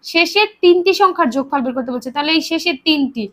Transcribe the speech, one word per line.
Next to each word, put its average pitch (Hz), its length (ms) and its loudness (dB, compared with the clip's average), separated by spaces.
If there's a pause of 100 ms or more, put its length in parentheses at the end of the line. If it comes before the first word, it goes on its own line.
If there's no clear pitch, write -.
শেষের 349 420 0 (140)
তিনটি 349 300 4 (100)
সংখ্যার 359 340 2
যোগফল 277 260 -2
বের 247 160 -4
করতে 254 160 -6
বলছে। 247 180 -8
তাহলে 294 200 -4
এই 320 180 2
শেষের 330 340 -2
তিনটি 277 500 0